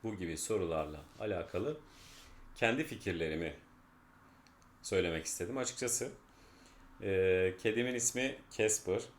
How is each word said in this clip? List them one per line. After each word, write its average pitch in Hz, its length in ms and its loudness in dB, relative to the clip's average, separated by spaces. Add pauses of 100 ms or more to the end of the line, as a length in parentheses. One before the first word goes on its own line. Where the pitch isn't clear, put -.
Bu 113 120 -4
gibi 85 220 -4
sorularla 80 640 0 (180)
alakalı 107 600 -4 (760)
kendi 120 280 2
fikirlerimi 82 680 -2 (1300)
söylemek 85 440 0
istedim. 110 320 -4
Açıkçası, 123 540 -2 (880)
e, 92 520 4 (100)
kedimin 117 300 2
ismi 123 420 0 (220)
Casper. 107 440 2 (160)